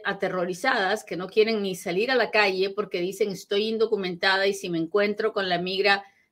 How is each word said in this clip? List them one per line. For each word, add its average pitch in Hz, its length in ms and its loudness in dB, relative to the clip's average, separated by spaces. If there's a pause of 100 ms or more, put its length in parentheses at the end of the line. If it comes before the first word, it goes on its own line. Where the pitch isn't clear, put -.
aterrorizadas, 190 1000 -2
que 175 140 -8
no 185 100 -6
quieren 214 340 2
ni 190 140 -2
salir 185 340 -2
a 269 60 2
la 226 160 2
calle 196 380 2
porque 196 320 -4
dicen, 196 300 -2
"Estoy 202 360 -2
indocumentada 196 800 2
y 202 60 2
si 196 160 -8
me 170 80 -2
encuentro 208 560 0
con 190 160 -2
la 175 100 0
migra, 190 460 0 (260)